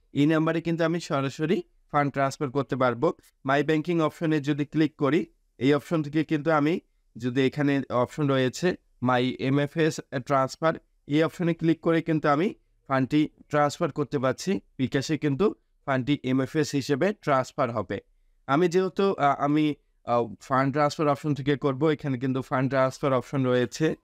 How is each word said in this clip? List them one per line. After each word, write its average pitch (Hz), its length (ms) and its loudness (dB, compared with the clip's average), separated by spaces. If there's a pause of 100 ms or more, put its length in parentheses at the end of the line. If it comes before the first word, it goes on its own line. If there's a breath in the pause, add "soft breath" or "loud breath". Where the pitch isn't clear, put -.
(120)
এই 143 140 2
নাম্বারে 160 340 2
কিন্তু 170 240 -2
আমি 165 160 0
সরাসরি 156 640 -2 (300)
ফান্ড 143 200 0
ট্রান্সফার 135 380 -2
করতে 135 260 -2
পারবো। 123 360 2 (340)
মাই 139 160 2
ব্যাংকিং 156 380 0
অপশনে 156 400 0
যদি 143 240 -2
ক্লিক 156 320 0
করি, 147 300 2 (320)
এই 135 160 4
অপশন 156 280 -2
থেকে 147 220 -2
কিন্তু 156 260 -2
আমি 156 300 2 (380)
যদি 127 280 0
এখানে 139 440 0
অপশন 123 380 0
রয়েছে 135 480 0 (260)
মাই 127 360 0
এমএফএস 143 640 0 (260)
ট্রান্সফার, 139 480 0 (320)
এই 147 160 2
অপশনে 165 320 0
ক্লিক 160 260 0
করে 165 220 2
কিন্তু 160 260 0
আমি 156 260 0 (340)
ফান্ডটি 135 400 2 (200)
ট্রান্সফার 147 440 0
করতে 147 260 -4
পারছি। 135 420 -2 (180)
বিকাশে 139 400 -2
কিন্তু 151 360 0 (320)
ফান্ডটি 135 360 -2
এমএফএস 131 520 -2
হিসেবে 143 380 0
ট্রান্সফার 131 580 -2
হবে। 107 300 -4 (460)
আমি 165 220 2
যেহেতু, 185 460 0
আহ, 139 260 0
আমি, 147 340 0 (300)
আহ, 117 360 0
ফান্ড 135 320 0
ট্রান্সফার 147 360 0
অপশন 143 260 0
থেকে 143 220 0
করব, 135 280 -2
এখানে 147 340 0
কিন্তু 131 240 -2
ফান্ড 131 280 -2
ট্রান্সফার 135 420 0
অপশন 131 320 -2
রয়েছে। 127 600 0